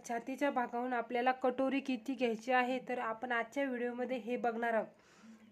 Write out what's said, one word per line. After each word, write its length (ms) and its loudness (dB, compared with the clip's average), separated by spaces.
छातीच्या 440 0
भागाहून 420 0
आपल्याला 400 2
कटोरी 460 2
किती 340 -2
घ्यायची 380 0
आहे, 260 4
तर 100 -2
आपण 320 -2
आजच्या 320 0
व्हिडिओमध्ये 540 -2
हे 200 -4
बघणार 360 0
आहोत. 140 2